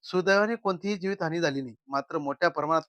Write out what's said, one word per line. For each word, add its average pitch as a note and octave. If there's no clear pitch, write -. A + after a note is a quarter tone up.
सुदैवाने G3
कोणतीही G3
जीवितहानी F3
झाली C#3
नाही, A#2+
मात्र C#3
मोठ्या C#3+
प्रमाणात D#3